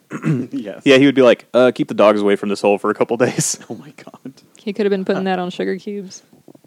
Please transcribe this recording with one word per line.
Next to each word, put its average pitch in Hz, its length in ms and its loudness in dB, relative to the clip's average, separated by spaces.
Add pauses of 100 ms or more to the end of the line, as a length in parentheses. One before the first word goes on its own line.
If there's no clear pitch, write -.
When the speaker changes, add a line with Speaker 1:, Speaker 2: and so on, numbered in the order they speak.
(100)
Speaker 1:
<clears throat> 135 420 -4
Yes. 110 320 -10
Speaker 2:
Yeah, 135 140 6
he 139 80 4
would 135 80 2
be 131 80 4
like, 117 320 4
"Uh, 156 200 4
keep - 140 -6
the 120 60 -8
dogs 107 260 4
away 101 160 2
from 110 140 -6
this 98 100 -4
hole 101 180 2
for 104 120 -2
a 107 40 -2
couple - 220 -2
days." - 480 -2
<laughs> - 60 -18
Speaker 1:
Oh 120 60 -14
my 147 200 -20
God. - 360 -20 (240)
Speaker 3:
He - 160 -10
could 202 140 -4
have 196 40 -2
been 190 140 -2
putting 190 200 -4
that 190 140 -2
on 180 120 -6
sugar 190 260 -6
cubes. 202 460 -14 (440)